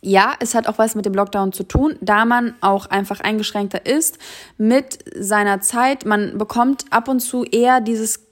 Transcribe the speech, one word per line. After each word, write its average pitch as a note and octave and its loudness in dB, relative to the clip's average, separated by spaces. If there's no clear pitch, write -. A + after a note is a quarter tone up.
ja, G3 4
es A#3+ -2
hat A3+ 0
auch A3 -4
was A3 2
mit G#3 -4
dem G3 -4
Lockdown G3 -2
zu - -8
tun, C#4 0
da G#3 2
man A#3+ 0
auch G3 2
einfach G3 -4
eingeschränkter G#3 -4
ist - 0
mit B3 2
seiner G3+ 0
Zeit. B3+ 0
Man G#3 0
bekommt A#3+ 0
ab A#3 0
und C4 0
zu B3 -4
eher B3 4
dieses A3 -4